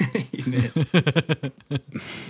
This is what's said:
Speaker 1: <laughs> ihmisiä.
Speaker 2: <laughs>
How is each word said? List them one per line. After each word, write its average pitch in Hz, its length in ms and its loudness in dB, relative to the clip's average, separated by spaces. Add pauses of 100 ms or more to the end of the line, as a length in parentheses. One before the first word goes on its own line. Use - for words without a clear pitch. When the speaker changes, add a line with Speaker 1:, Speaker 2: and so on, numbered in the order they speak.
(100)
Speaker 1:
<laughs> - 280 -4
ihmisiä. 127 360 0
Speaker 2:
<laughs> 165 60 2 (1500)